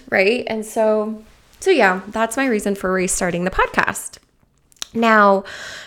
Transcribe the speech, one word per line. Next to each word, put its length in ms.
Right? 360
And 180
so, 580
so 120
yeah, 360
that's 300
my 100
reason 260
for 180
restarting 520
the 80
podcast. 640
Now, 500